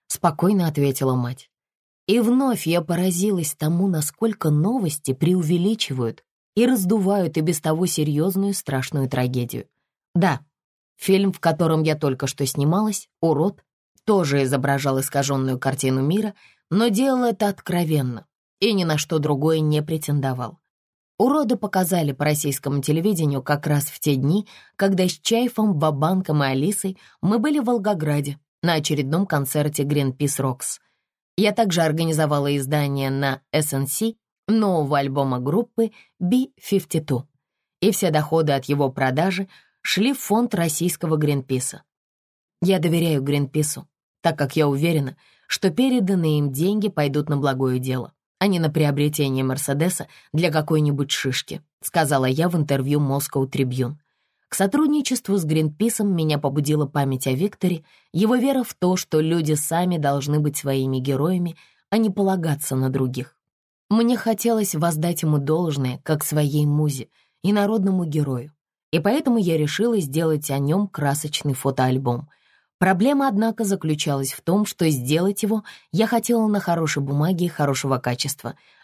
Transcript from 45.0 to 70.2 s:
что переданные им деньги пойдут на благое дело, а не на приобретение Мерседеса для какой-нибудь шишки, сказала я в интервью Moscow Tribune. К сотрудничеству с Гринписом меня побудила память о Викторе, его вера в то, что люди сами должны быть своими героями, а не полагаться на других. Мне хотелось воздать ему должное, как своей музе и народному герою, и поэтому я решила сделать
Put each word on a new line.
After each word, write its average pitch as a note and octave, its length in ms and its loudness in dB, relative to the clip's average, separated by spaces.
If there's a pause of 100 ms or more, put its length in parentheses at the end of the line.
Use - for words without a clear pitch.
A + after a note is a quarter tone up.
что - 240 -2
переданные F#3+ 720 2
им C#3+ 120 0
деньги G3 360 0
пойдут D3 420 -2
на C#3+ 80 0
благое C3 400 0
дело, B2+ 340 -6 (260)
а F#3+ 80 2
не F#3+ 120 2
на D#3+ 100 2
приобретение D3 760 0
Мерседеса C#3+ 640 -2 (260)
для D#3+ 160 2
какой-нибудь D3+ 600 0
шишки, - 520 -6 (180)
сказала C#3 460 2
я D#3 240 2
в F3 60 0
интервью D3 440 0
Moscow C#3 480 -2
Tribune. C3 480 -2 (520)
К - 80 -8
сотрудничеству C4 800 0
с F3+ 80 0
Гринписом D#3 680 0
меня D#3 240 0
побудила D3 480 0
память C3+ 440 -2
о C3 40 0
Викторе, F3+ 520 -2 (280)
его G#3+ 220 2
вера B3+ 300 2
в - 100 -10
то, F3+ 220 2
что D#3+ 240 -2
люди D#3+ 320 0
сами E3+ 440 0
должны C#3+ 440 0
быть D3 160 -2
своими C3+ 400 -2
героями, D3+ 600 -2 (320)
а G#3 100 0
не A3 120 2
полагаться F3+ 640 -2
на C3 160 0
других. C3 480 -4 (520)
Мне A#3 260 4
хотелось A3 580 0
воздать E3 480 -2
ему D3+ 160 2
должное, C#3+ 640 -2
как D3+ 220 -2
своей D3 420 0
музе D3 440 0 (340)
и G3 80 2
народному G3+ 520 2
герою, C#3+ 480 -2 (380)
и D#3+ 80 2
поэтому A#3 400 2
я F3 180 2
решила G3 440 0
сделать D3+ 500 -2